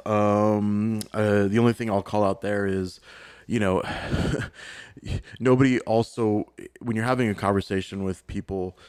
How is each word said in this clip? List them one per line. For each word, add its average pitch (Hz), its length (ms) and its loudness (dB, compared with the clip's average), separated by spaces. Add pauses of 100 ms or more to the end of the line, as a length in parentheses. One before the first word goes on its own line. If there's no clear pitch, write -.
Um, 104 960 2 (140)
uh, 104 320 4
the 101 100 2
only 117 160 6
thing 113 160 -4
I'll 98 140 0
call 104 200 0
out 98 180 0
there 101 260 -2
is, 95 320 -4 (480)
you 117 120 0
know, 95 220 2 (800)
<laughs> - 760 -10
nobody 127 400 4
also, 110 760 0 (260)
when 117 160 -4
you're 110 100 -2
having 123 220 2
a 104 60 0
conversation 98 680 -2
with 95 240 -6
people, 95 500 -8 (120)